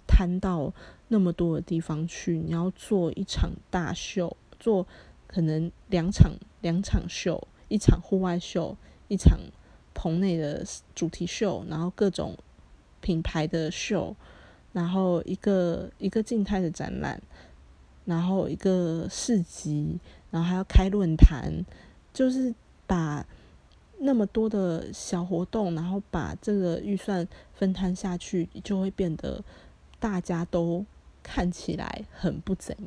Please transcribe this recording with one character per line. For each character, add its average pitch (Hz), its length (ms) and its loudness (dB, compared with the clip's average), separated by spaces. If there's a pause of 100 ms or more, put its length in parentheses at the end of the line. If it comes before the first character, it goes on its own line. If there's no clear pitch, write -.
摊 180 320 6
到 175 340 -2 (360)
那 226 100 4
么 175 140 4
多 165 240 2
的 156 40 -2
地 165 200 -2
方 160 260 -2
去， 170 320 -2
你 160 140 -4
要 170 240 0
做 175 360 0
一 196 120 -8
场 - 260 -2 (200)
大 175 220 -2
秀， - 440 -4 (240)
做 196 260 2 (400)
可 - 140 -4
能 160 280 2 (200)
两 175 240 0
场， - 180 8 (300)
两 170 200 0
场 - 280 0
秀， - 400 -4 (180)
一 214 100 0
场 - 240 6
户 190 200 0
外 175 180 0
秀， 170 380 -4 (320)
一 202 80 0
场 - 220 8 (560)
棚 170 260 0
内 185 180 2
的 151 260 -4 (300)
主 165 140 -2
题 175 180 -6
秀， 170 420 -2
然 156 120 -4
后 175 160 -2
各 208 120 2
种 151 280 -4 (640)
品 165 200 0
牌 160 260 -2
的 160 240 -2
秀， - 440 -4 (580)
然 175 160 -2
后 185 360 2
一 - 100 -6
个， 185 640 0
一 196 100 -2
个 220 140 0
静 214 220 0
态 190 160 0
的 170 100 0
展 - 300 -6
览， 143 200 -4 (840)
然 170 180 0
后 185 260 2
一 151 60 -4
个 175 560 0
市 214 320 0
集， 156 560 -4 (320)
然 165 100 -2
后 170 80 2
还 180 60 2
要 185 80 0
开 196 260 4
论 190 280 2
坛， 156 360 8 (640)
就 262 160 2
是 254 240 -2 (320)
把 160 400 -2 (720)
那 277 160 2
么 220 120 4
多 220 220 0
的 185 440 -2
小 180 320 -4
活 180 200 0
动， 190 300 -2
然 160 100 -2
后 196 160 -2 (100)
把 127 300 -4
这 208 140 -2
个 180 260 0
预 202 160 -2
算 185 300 -2 (260)
分 190 200 0
摊 185 220 -2
下 180 220 -4
去， 175 320 -4 (140)
就 196 180 -2
会 190 120 -2
变 175 240 -2
得 - 260 -8 (560)
大 202 220 -2
家 175 240 -2
都 170 400 0 (380)
看 - 280 -2
起 - 240 -6
来 - 380 -8
很 151 280 -4
不 190 140 -4
怎 - 220 -8 (100)